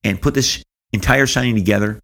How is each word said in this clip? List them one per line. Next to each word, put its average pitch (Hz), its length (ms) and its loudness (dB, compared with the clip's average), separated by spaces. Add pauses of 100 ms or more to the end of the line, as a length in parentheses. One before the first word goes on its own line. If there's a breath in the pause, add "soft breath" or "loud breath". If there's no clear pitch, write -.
and 98 160 -2
put 143 120 0
this - 300 -4 (300)
entire 131 340 2
signing 123 280 0
together. 104 480 0